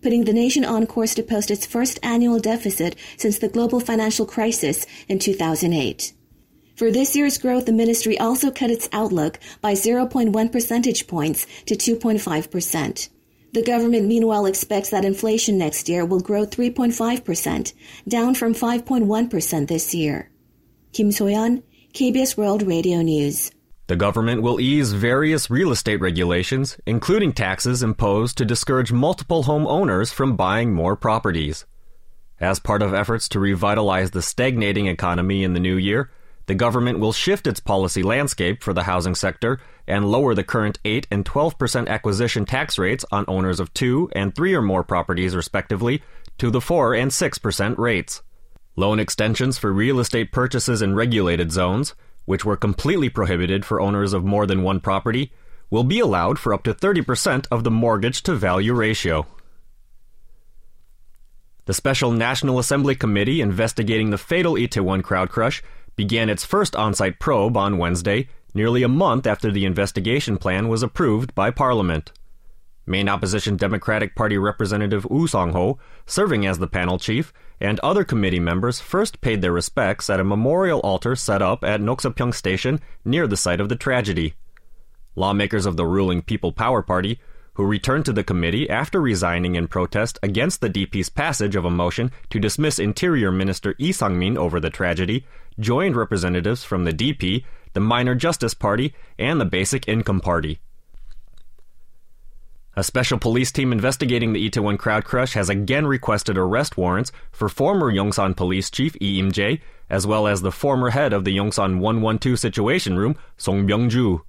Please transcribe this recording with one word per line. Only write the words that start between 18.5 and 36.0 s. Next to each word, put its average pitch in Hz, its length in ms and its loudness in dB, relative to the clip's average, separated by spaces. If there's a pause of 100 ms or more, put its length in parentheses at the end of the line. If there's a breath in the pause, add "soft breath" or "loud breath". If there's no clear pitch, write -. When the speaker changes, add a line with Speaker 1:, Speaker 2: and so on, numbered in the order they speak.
Speaker 1:
five 240 320 0
point 240 220 2
one 220 200 2
percent 160 400 -2
this 160 260 -2
year. 151 380 -2 (640)
Kim 208 180 2
So-yeon, 220 500 2 (300 soft breath)
K 247 200 2
B 262 100 2
S 262 160 0
World 208 260 2
Radio 175 380 2
News. 151 500 0 (360)
Speaker 2:
The 90 100 0
government 110 440 2
will 117 200 2
ease 131 320 2
various 131 560 2
real 143 240 2
estate 107 260 0
regulations, 90 880 0
including 170 480 2
taxes 120 500 0
imposed 110 540 2
to 131 80 0
discourage 120 480 0
multiple 151 500 2
home 151 240 2
owners 131 460 2
from 135 240 2
buying 101 360 2
more 87 220 2
properties. 90 680 0 (760)
As 92 220 0
part 104 200 0
of 98 120 0
efforts 107 340 0
to 104 140 -2
revitalize 98 720 2
the 90 100 -2
stagnating 107 640 0
economy 90 560 0
in 92 80 2
the 90 80 0
new 90 160 2
year, 101 340 0 (380 soft breath)